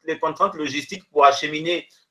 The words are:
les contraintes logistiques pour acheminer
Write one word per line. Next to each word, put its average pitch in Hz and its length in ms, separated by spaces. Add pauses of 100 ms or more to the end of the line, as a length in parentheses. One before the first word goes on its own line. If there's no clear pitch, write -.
les 160 140
contraintes 175 360
logistiques 147 560
pour 147 140
acheminer 151 640 (220)